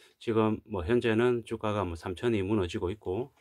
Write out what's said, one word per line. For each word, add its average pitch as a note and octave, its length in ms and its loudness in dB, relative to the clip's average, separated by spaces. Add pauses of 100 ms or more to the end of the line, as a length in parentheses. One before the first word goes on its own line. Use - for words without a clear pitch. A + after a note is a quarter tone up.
(180)
지금 G#2+ 480 2
뭐 F#2+ 200 -4
현재는 A#2 580 2
주가가 G#2 400 -2
뭐 E2+ 120 -4
삼천이 G#2 480 -2
무너지고 F#2+ 480 0
있고, G#2+ 500 -6